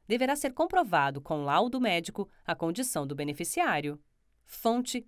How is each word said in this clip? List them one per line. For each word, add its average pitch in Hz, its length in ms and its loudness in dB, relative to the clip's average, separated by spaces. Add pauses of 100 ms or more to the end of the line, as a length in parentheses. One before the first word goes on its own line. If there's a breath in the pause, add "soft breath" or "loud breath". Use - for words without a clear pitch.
deverá 254 280 2
ser 277 180 -4
comprovado 175 680 2
com 147 240 -4
laudo 214 360 2
médico 190 500 0 (160 soft breath)
a 170 80 -2
condição 165 520 -2
do 143 80 -6
beneficiário. 147 840 -2 (460)
Fonte 247 600 -2